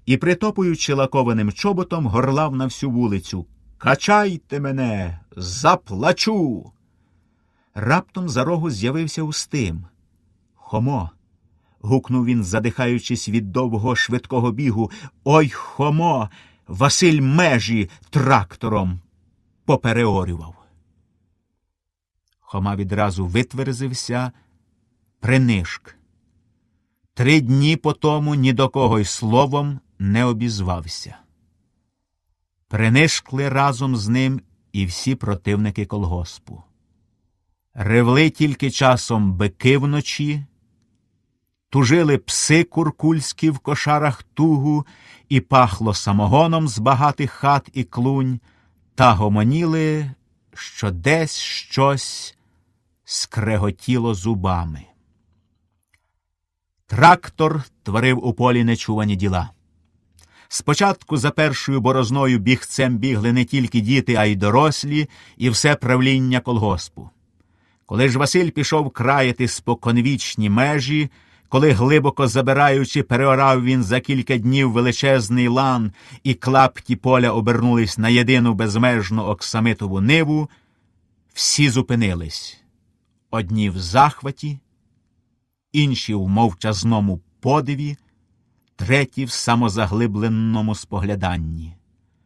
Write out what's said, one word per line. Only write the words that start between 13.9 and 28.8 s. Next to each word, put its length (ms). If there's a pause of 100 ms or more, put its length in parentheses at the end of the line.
швидкого 560
бігу. 380 (340)
«Ой, 260
Хомо! 800 (360)
Василь 540
межі 720 (200)
трактором 920 (640)
попереорював!» 880 (1900)
Хома 360
відразу 500
витверзився, 1080 (880)
принишк. 760 (1160)
Три 260
дні 360
по 160
тому 420
ні 180
до 160
кого 300